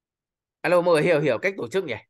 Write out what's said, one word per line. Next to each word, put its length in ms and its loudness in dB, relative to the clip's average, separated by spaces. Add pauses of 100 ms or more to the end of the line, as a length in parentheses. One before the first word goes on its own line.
(600)
Alo, 200 2
mọi 140 2
người 80 4
hiểu, 180 2
hiểu 220 0
cách 140 -4
tổ 120 -10
chức 160 -4
nhỉ? 100 -8 (160)